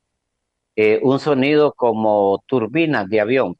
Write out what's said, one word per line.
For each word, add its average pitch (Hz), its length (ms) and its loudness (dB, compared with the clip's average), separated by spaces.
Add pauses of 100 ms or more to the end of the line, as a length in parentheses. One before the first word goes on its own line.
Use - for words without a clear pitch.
(760)
eh, 107 280 2
un 131 160 2
sonido 147 520 0
como 107 760 0
turbinas 127 600 -2
de 104 140 0
avión, 110 380 -2